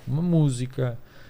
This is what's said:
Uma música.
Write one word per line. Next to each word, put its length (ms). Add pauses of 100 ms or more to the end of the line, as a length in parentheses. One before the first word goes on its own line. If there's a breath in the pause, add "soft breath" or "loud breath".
Uma 140
música. 800 (320 soft breath)